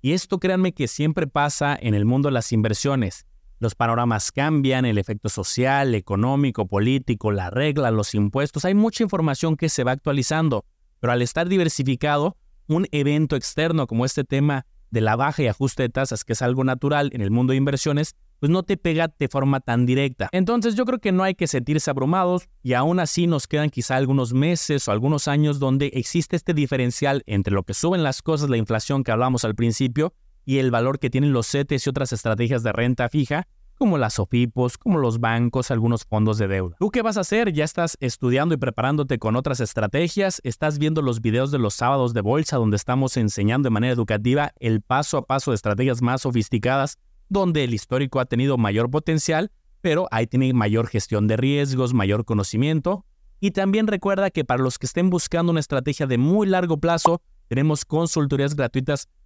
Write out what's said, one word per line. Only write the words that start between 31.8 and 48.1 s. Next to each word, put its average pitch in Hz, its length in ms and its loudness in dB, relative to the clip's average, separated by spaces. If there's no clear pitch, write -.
y 139 40 0
otras 131 220 -4
estrategias 117 500 0
de 117 100 -2
renta 120 360 0
fija, 151 380 -2
como 196 220 2
las 113 200 0
ofipos, 120 600 0
como 185 200 2
los 117 200 0
bancos, 117 520 0
algunos 117 340 0
fondos 107 340 2
de 107 80 0
deuda. 95 320 -2
¿Tú 202 120 0
qué 240 120 0
vas 214 140 0
a 208 40 -2
hacer? 208 320 0
¿Ya 147 120 0
estás 170 340 -4
estudiando 131 560 0
y 143 40 -4
preparándote 131 600 -2
con 110 180 0
otras 131 240 -2
estrategias? 160 840 -2
¿Estás 151 340 -2
viendo 156 240 0
los 120 180 0
videos 117 300 0
de 143 80 0
los 110 160 0
sábados 123 400 0
de 113 60 0
bolsa 139 360 0
donde 110 200 2
estamos 131 400 -2
enseñando 113 520 0
de - 20 2
manera 113 220 2
educativa 120 680 0
el 110 200 0
paso 139 360 -2
a 123 100 -2
paso 135 240 -2
de 117 60 0
estrategias 117 460 0
más 123 200 0
sofisticadas, 123 760 0
donde 180 360 0
el 120 100 -2
histórico 131 460 -2